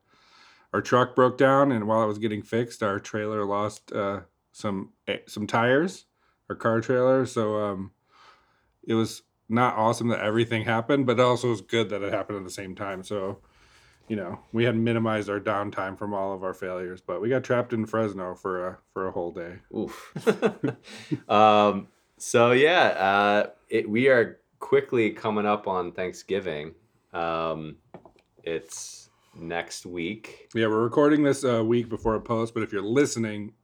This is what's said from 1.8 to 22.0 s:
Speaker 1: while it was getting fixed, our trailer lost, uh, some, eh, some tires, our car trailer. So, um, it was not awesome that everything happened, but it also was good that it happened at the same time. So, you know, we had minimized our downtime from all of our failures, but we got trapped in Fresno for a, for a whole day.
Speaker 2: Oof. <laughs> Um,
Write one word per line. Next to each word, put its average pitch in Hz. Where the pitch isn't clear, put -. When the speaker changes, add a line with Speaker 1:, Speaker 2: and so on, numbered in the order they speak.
Speaker 1:
while 110
it 107
was 104
getting 107
fixed, 117
our 101
trailer 107
lost, 104
uh, 98
some, 98
eh, -
some 107
tires, 127
our 101
car 113
trailer. 127
So, 107
um, 98
it 113
was 113
not 117
awesome 113
that 110
everything 113
happened, 120
but 117
it 127
also 123
was 104
good 113
that 101
it 98
happened 101
at 95
the 90
same 92
time. 98
So, 101
you -
know, 104
we 117
had 117
minimized 113
our 101
downtime 98
from 104
all 98
of 95
our 92
failures, 92
but 90
we 110
got 127
trapped 123
in 110
Fresno 95
for 90
a, 92
for 95
a 90
whole 87
day. 85
Speaker 2:
Oof. -
<laughs> -
Um, 104